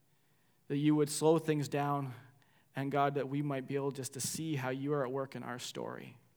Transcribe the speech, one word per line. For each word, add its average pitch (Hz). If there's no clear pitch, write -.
that 143
you 151
would 147
slow 156
things 151
down, 143
and 135
God, 143
that 131
we 143
might 135
be 139
able 139
just 127
to 135
see 156
how 131
you 135
are 143
at 123
work 135
in 123
our 123
story. -